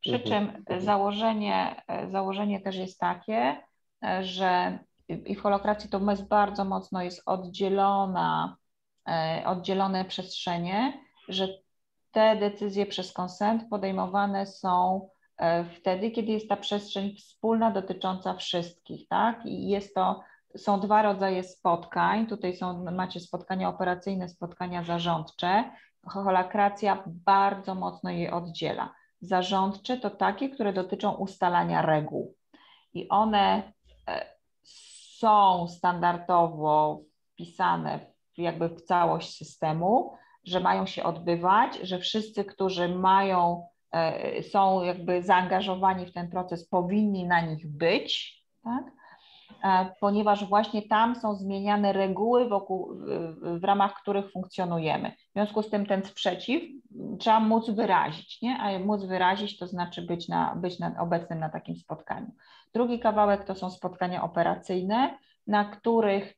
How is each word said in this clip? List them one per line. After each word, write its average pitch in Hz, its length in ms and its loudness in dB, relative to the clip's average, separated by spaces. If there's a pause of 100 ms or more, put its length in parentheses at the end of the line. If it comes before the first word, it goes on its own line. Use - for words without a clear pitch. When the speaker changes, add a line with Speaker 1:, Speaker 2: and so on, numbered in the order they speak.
Speaker 1:
Przy 247 140 -2
Speaker 2:
Mhm. 240 140 -2
Speaker 1:
czym 208 280 0
Speaker 2:
Mhm. - 240 -6
Speaker 1:
założenie, 202 1080 0
e, - 220 -6
założenie 196 500 -2
też 190 160 -6
jest 190 240 -8
takie, 214 600 -2 (440)
e, 185 200 -2
że 185 540 0 (300)
i, - 240 -6
i - 20 0
w - 80 -12
holokracji 208 480 0
to 196 100 -2
mes-, 196 280 0
bardzo 202 360 2
mocno 190 380 -4
jest 180 240 -8
oddzielona, 185 1300 0 (520)
e, 160 380 0
oddzielone 190 580 0
przestrzenie, 190 960 -4 (280)
że 190 200 -2 (600)
te 220 260 6
decyzje 202 500 -2
przez 185 260 -8
konsent 208 580 -2
podejmowane 196 760 0
są, 185 640 0 (300)
e, 170 260 2
wtedy, 185 460 -2
kiedy 226 220 -2
jest 214 160 -2
ta 202 80 0
przestrzeń 202 600 -4
wspólna, 226 540 0
dotycząca 185 640 -4
wszystkich, - 720 -8
tak? 214 380 0
I 185 220 -6
jest 196 260 -2
to, 190 260 0 (360)
są 202 240 0
dwa 208 220 4
rodzaje 190 420 0
spotkań. 180 800 0
Tutaj 196 300 -4
są, 180 360 -6
macie 185 280 -4
spotkania 185 480 -4
operacyjne, 180 600 -2
spotkania 175 560 -8
zarządcze. 170 800 0 (420)
Holakracja 196 1000 2
bardzo 196 680 2
mocno 180 360 -6
je 170 220 -2
oddziela. 170 640 -6 (260)
Zarządcze 190 760 0
to 220 140 -4
takie, 202 380 0
które 214 240 -2
dotyczą 190 400 -2
ustalania 175 680 0
reguł. 156 520 0 (600)
I - 140 -8
one, 202 640 2 (360)
e, - 180 -4 (360)
są 196 1080 2
standardowo 170 1300 2 (320)
wpisane 170 800 -2 (240)
w, - 20 -18
jakby 165 300 -2
w 165 140 -10
całość 170 540 0
systemu, 165 760 0 (320)
że 180 160 -2
mają 190 260 2
się - 180 -8
odbywać, 175 800 2
że 185 160 -6
wszyscy, 214 460 -4
którzy 185 440 -2
mają, 180 760 2 (260)
e, - 500 -2
są 190 400 4
jakby 180 400 -2
zaangażowani 185 840 2
w - 60 -18
ten 175 180 -6
proces, 180 380 -6
powinni 190 580 2
na 175 140 6
nich 160 260 -4
być, 165 760 0 (220)
tak? 247 200 -4 (800)
E, 185 360 4
ponieważ 208 440 2
właśnie 208 380 2
tam 226 340 2
są 214 180 -4
zmieniane 196 580 0
reguły, 208 560 2
wokół, 190 460 -2
w, 165 680 -6
w 175 40 -10
ramach 196 300 2
których 202 380 -4
funkcjonujemy. 170 800 -2
W - 220 -20
związku 208 300 0
z 214 80 -4
tym 202 160 0
ten 190 180 0
sprzeciw 226 580 -2 (560)
trzeba 220 220 4
móc 220 300 2
wyrazić, 196 720 0
nie? 240 160 -2
A 196 200 -2
móc 196 260 0
wyrazić 190 540 0
to 180 80 -8
znaczy 175 360 -6
być 170 260 -6
na, 170 280 0
być 175 220 -4
na, 170 220 -4
obecnym 170 380 -2
na 156 100 -4
takim 170 280 -10
spotkaniu. - 540 -10 (440)
Drugi 240 260 0
kawałek 208 440 4
to 190 100 -6
są 185 160 -6
spotkania 180 520 -4
operacyjne, 185 960 0 (280)
na 208 180 2
których 208 720 0